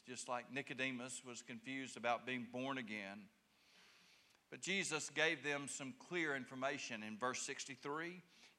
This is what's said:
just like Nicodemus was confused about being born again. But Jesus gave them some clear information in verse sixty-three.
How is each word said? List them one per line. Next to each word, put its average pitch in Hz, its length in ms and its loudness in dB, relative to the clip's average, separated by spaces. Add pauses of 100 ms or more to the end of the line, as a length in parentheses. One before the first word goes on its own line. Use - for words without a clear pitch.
just 127 220 -6
like 120 200 0
Nicodemus 127 760 0
was 120 160 -6
confused 127 560 -6
about 113 280 4
being 123 200 0
born 131 320 0
again. 104 520 -4 (1200)
But 135 120 -8
Jesus 156 480 2
gave 151 340 4
them 143 240 2
some 131 260 -4
clear 160 420 0
information 131 680 0
in 107 140 -4
verse 123 240 2
sixty-three. 151 840 -4 (360)